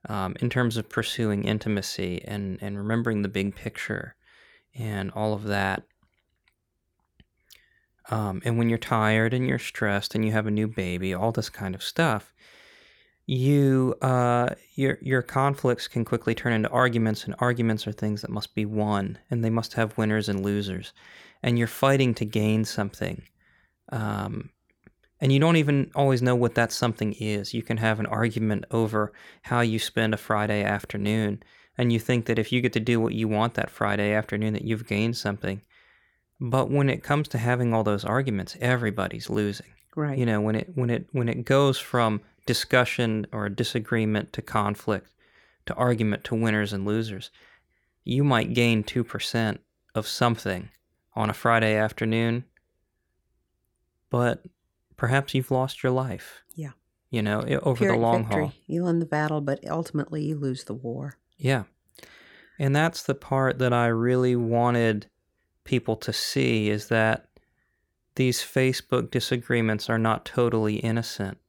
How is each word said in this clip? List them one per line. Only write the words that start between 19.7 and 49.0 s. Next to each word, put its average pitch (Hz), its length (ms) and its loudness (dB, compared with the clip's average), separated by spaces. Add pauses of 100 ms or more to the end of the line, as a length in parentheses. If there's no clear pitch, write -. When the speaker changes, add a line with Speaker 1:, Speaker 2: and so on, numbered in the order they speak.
Speaker 1:
have 110 240 -2
winners 107 320 0
and 98 120 -2
losers, 98 520 -4 (480)
and 120 160 2
you're 117 80 2
fighting 135 480 2
to - 100 -4
gain 107 400 2
something, - 580 -6 (720)
um, 104 560 -6 (720)
and 135 100 2
you 139 100 6
don't 165 160 6
even 143 380 2
always 135 280 4
know 123 140 4
what 120 180 2
that 117 180 2
something 110 420 -2
is. 107 380 -4
You 113 100 -4
can 113 140 -4
have 113 240 0
an 107 60 -2
argument 110 640 0
over 107 420 0 (300)
how 120 180 0
you 113 180 2
spend 110 360 0
a - 20 0
Friday 104 480 0
afternoon, 104 800 -2 (340)
and 120 160 2
you 117 60 4
think 117 260 0
that 113 140 0
if 110 120 -2
you 123 120 2
get 120 100 2
to 113 80 0
do 117 180 2
what 110 140 2
you 110 160 -2
want 107 260 2
that - 140 -2
Friday 104 460 0
afternoon, 107 400 -2
that - 100 -6
you've 110 220 -4
gained 110 320 0
something. 101 420 -4 (800)
But 131 300 0
when 139 180 4
it 131 140 -2
comes 147 260 0
to - 100 -4
having 120 360 2
all 113 100 2
those 101 220 0
arguments, 110 540 -2
everybody's 113 680 -2
losing. 104 460 -2 (220)
Speaker 2:
Right. 147 200 -2
Speaker 1:
You 127 80 0
know, 110 160 0
when 107 140 0
it, - 220 -4
when 123 120 0
it, 117 240 -4
when 120 160 0
it 120 160 -4
goes 135 340 4
from 113 420 0 (260)
discussion 120 840 2
or 107 120 -4
a 101 100 -6
disagreement 110 800 -2
to - 80 -8
conflict 104 720 -2 (560)
to - 80 -6
argument 113 500 0
to - 100 -4
winners 107 380 0
and 98 140 -4
losers, 107 440 -4 (760)
you 131 180 0
might 127 320 2
gain 117 300 4
two - 180 -2